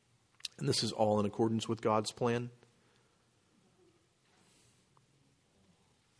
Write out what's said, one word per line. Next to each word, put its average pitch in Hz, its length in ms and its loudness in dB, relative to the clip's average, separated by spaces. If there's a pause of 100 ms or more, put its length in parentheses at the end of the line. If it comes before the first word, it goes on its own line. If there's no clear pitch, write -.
(580)
And 139 100 -2
this - 140 0
is 110 80 -2
all 107 300 2
in 104 60 2
accordance 113 420 0
with 113 140 -6
God's 107 280 2
plan. 120 400 -2 (3750)